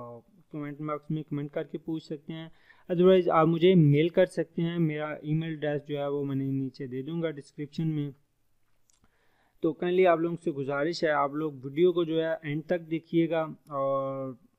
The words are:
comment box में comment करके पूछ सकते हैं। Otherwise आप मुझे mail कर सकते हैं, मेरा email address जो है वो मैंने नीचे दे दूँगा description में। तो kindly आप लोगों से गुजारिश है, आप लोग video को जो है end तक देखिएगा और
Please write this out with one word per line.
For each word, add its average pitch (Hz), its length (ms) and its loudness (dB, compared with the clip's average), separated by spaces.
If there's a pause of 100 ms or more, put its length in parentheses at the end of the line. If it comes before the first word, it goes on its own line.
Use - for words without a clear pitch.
(520)
comment 147 280 -10
box 151 300 -6
में 156 140 -6
comment 147 280 -8
करके 160 260 -8
पूछ 160 300 -8
सकते 156 240 -12
हैं। 160 200 -14 (380)
Otherwise 180 380 6
आप 160 200 4
मुझे 170 260 6
mail 156 360 6
कर 185 160 4
सकते - 360 -4
हैं, 170 160 -4
मेरा 151 460 -2
email 160 280 -2
address 147 360 -4
जो 143 100 -4
है 143 120 -2
वो 143 140 -2
मैंने 135 200 -2
नीचे 135 420 -4
दे 127 160 -8
दूँगा 165 280 -4
description 147 560 -8
में। 147 280 -2 (1500)
तो 160 220 -2
kindly 180 220 4
आप 165 120 6
लोगों 170 180 -4
से 170 140 -6
गुजारिश 143 540 -4
है, 156 60 2
आप 143 240 0
लोग 147 300 -6
video 160 280 2
को 170 120 0
जो 160 180 -2
है 160 220 -4
end 151 200 -4
तक 180 160 -2
देखिएगा 160 760 -2 (140)
और 135 680 -4 (200)